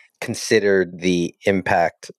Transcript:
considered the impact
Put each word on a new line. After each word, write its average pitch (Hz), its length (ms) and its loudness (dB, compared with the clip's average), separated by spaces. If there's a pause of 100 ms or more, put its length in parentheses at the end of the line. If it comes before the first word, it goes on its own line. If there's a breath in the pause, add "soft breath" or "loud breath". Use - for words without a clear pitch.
(200 loud breath)
considered 98 800 0
the 87 340 0 (120)
impact 92 760 0